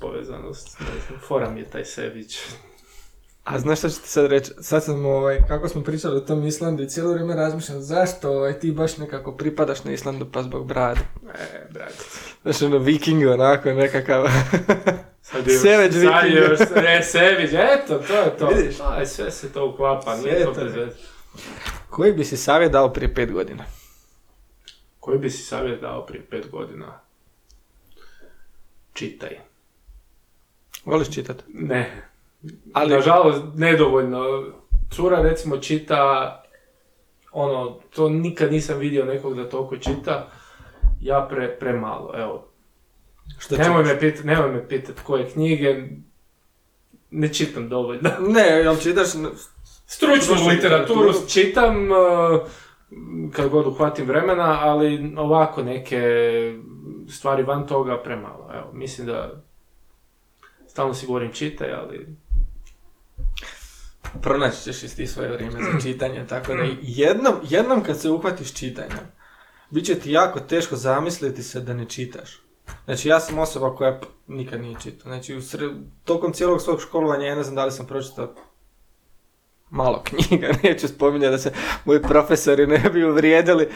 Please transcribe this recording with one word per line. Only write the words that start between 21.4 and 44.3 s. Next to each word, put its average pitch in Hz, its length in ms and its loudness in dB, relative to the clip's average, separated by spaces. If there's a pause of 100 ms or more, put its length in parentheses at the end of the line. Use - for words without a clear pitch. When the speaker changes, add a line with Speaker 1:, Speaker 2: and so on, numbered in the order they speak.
Speaker 2:
Koji 202 240 4
bi 156 120 0
si 135 120 -6
savjet 156 340 4
dao 127 220 4
prije 123 200 -2
pet 120 180 -2
godina? 90 320 -6 (1400)
Speaker 1:
Koji 135 200 -2
bi 135 100 -4
si - 140 -10
savjet 120 380 -6
dao 62 240 -10
prije - 180 -16
pet - 260 -12
godina? - 500 -14 (1900)
Čitaj. - 460 -14 (1500)
Speaker 2:
Voliš 151 240 0
čitat? 127 380 -10
Speaker 1:
Ne. 127 600 -6 (680)
Speaker 2:
Ali 147 160 2
Speaker 1:
Nažalost, 147 520 4 (140)
nedovoljno. 135 880 2 (480)
Cura, 175 300 2
recimo, 160 360 0
čita... 143 840 0 (920)
Ono, 135 460 -4 (100)
to 156 200 2
nikad 160 420 0
nisam 151 280 -2
vidio 143 260 0
nekog 131 300 -4
da 123 140 -8
toliko 131 280 -6
čita. 143 500 -6 (760)
Ja 139 260 0
pre-, 127 320 -6
premalo, 117 560 -6
evo. 110 320 -8 (920)
Speaker 2:
Što - 180 -4
Speaker 1:
Nemoj 165 260 4
Speaker 2:
čitaš? 147 100 2
Speaker 1:
me 139 80 -2
pit-, 156 240 0
nemoj 151 260 2